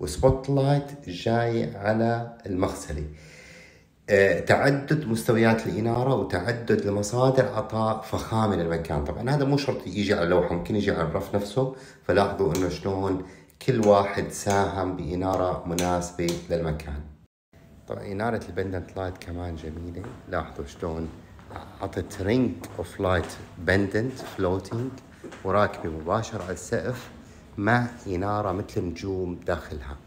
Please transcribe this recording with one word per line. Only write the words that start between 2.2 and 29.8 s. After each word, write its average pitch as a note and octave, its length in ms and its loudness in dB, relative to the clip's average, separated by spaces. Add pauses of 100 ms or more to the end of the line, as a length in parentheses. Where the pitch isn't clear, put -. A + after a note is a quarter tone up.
المغسلة. F#2 580 -2 (1040)
آه، G2 300 6
تعدد C#3 680 4
مستويات A2+ 600 4
الإنارة A#2 480 0
وتعدد G2 720 0
المصادر A#2+ 640 4
عطى A2 560 0
فخامة A2 520 0
للمكان. E2 480 0
طبعًا - 260 -4
هذا C#3 140 2
مو C#3 120 4
شرط - 300 -2
يجي G2 280 2
على F2 80 2
اللوحة، F2 320 4
ممكن F2 220 -2
يجي G2 140 2
على E2+ 120 0
الرف F#2 320 -2
نفسه. B2+ 420 0 (300)
فلاحظوا F#2+ 480 2
إنه F2+ 140 2
شلون F#2+ 580 -2 (400)
كل A2+ 200 4
واحد G2 440 6
ساهم F#2+ 680 0
بإنارة F#2 680 0
مناسبة F2 640 0 (200)
للمكان. D#2 500 -2 (880)
طبعًا - 180 -8
إنارة G#2 420 -2
البندنت F#2 480 -4
لايت F#2 220 -4
كمان F2 380 -6
جميلة، E2 460 -8 (260)
لاحظوا D#2 380 -6
شلون E2 420 -6 (720)
عطت F#2+ 420 -6
رينج A2 300 2 (260)
اوف - 220 -8
لايت F#2 320 2 (260)
بندنت G2 600 2
فلوتينج F#2+ 720 -4 (540)
وراكبة G2 460 2
مباشرة F#2 520 -2
على F2+ 100 -6
السقف G2+ 580 -4 (480)
مع A#2+ 280 2 (200)
إنارة G2+ 460 -2
مثل G2 320 -4
نجوم F2+ 600 -6
داخلها. D2 500 -6 (100)